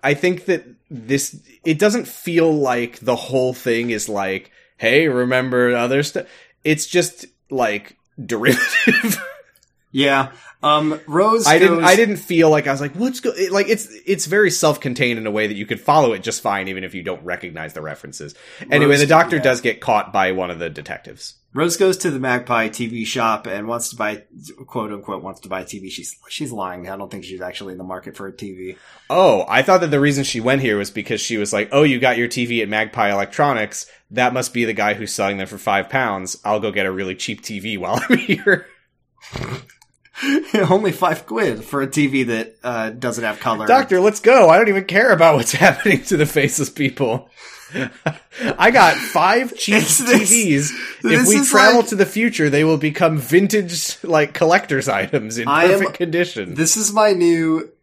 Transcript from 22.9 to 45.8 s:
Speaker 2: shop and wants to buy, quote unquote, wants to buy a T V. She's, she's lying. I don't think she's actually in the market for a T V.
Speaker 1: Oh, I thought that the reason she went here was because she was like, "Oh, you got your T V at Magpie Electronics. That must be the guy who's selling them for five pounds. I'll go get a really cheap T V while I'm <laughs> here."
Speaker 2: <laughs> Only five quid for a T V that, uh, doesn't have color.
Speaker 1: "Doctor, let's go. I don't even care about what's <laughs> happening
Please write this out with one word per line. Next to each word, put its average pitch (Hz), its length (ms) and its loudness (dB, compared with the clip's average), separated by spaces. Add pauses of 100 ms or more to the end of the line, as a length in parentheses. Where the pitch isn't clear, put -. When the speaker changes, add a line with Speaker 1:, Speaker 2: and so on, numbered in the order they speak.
Speaker 2:
shop 113 420 -2
and 104 220 -8
wants 117 220 -6
to - 60 -18
buy, 107 280 -6 (420)
quote 107 240 -8
unquote, 98 320 -10
wants 92 200 -14
to 98 60 -20
buy 92 120 -6
a 92 40 -12
T 104 140 -16
V. 95 120 -16
She's, - 280 -14 (100)
she's 143 220 -10
lying. 92 400 -10
I 95 60 -10
don't 98 120 -12
think 95 140 -16
she's 92 180 -14
actually 90 300 -12
in 92 80 -14
the 92 60 -14
market 92 320 -14
for 98 100 -14
a 95 60 -14
T 98 200 -14
V. 92 240 -14 (320)
Speaker 1:
Oh, 147 380 4
I 127 160 2
thought 185 200 4
that 160 100 -2
the 143 80 2
reason 139 240 2
she 123 160 -6
went 127 200 2
here 117 160 0
was 101 140 -4
because 107 300 -6
she - 160 -6
was 104 160 -4
like, 107 180 -2
"Oh, 143 140 4
you 131 160 2
got 123 180 2
your 120 80 0
T 120 200 -4
V 117 160 -2
at 101 60 -6
Magpie 107 440 -2
Electronics. 107 760 -2 (240)
That 123 240 0
must 127 180 -6
be 120 120 -2
the 110 80 -4
guy 104 220 -2
who's 104 200 -10
selling 101 220 -2
them 95 100 -8
for 98 120 -16
five 98 300 -2
pounds. 101 560 -4
I'll 107 140 0
go 104 140 -4
get 98 140 -2
a 92 40 -2
really 95 240 -6
cheap 101 280 -10
T 104 180 -12
V 107 160 -8
while 95 320 -4
I'm 247 100 2
<laughs> - 0 -
here." - 540 -2
Speaker 2:
<laughs> - 40 -20 (1900)
Only 190 220 2
five - 340 -2
quid 165 380 -4
for 139 180 -4
a 135 60 -4
T 147 180 0
V 135 180 0
that, 113 380 -4
uh, 113 280 -4
doesn't 117 340 -6
have 107 160 -4
color. 110 260 -2
Speaker 1:
"Doctor, 220 340 4
let's 208 200 2
go. 226 280 8
I 160 100 10
don't 220 100 4
even 196 160 0
care 214 260 2
about 165 240 6
what's 120 180 0
<laughs> - 0 -
happening 175 520 4